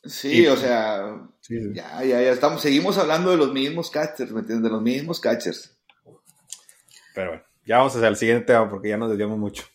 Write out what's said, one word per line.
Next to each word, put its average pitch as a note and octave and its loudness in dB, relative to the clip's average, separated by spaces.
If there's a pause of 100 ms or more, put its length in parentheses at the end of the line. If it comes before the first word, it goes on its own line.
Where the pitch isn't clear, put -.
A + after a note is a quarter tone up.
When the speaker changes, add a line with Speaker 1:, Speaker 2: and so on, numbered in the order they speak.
Speaker 1:
Sí, - 2
Speaker 2:
Y E3+ 8
Speaker 1:
o C3+ 6
sea, G#2+ -2 (200)
Speaker 2:
Sí, A#2 -10
sí. A2 -8
Speaker 1:
ya, - -12
ya, B2 2
ya B2+ 4
estamos, D3 0
seguimos E3 2
hablando E3+ 2
de F3+ 4
los C3+ 2
mismos D3 -4
catchers, D3+ -6
¿me A2 -6
entiendes? A2+ -4
De A2+ 0
los A2 -2
mismos C#3 -4
catchers. - -4 (1400)
Speaker 2:
Pero F#2 -8
bueno, D#2+ -14 (220)
ya A#2 2
vamos C3 4
hacia A2+ 4
el G#2 2
siguiente A#2 2
tema A2+ 4
porque G2+ -8
ya G#2 -2
nos A2+ -4
desviamos G#2+ -2
mucho. G#2 -8 (100)